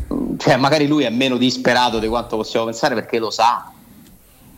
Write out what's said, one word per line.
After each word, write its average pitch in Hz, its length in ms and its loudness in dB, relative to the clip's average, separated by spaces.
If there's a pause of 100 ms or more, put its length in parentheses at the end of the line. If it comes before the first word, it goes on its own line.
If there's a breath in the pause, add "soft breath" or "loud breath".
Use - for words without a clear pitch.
(380)
Cioè, 147 180 2
magari 139 300 2
lui 147 180 2
è 117 60 0
meno 127 260 0
disperato 123 600 2
di 110 100 -2
quanto 113 280 -4
possiamo 110 280 -2
pensare, 113 300 -2
perché 113 240 -4
lo 110 120 -4
sa. 113 400 0 (880)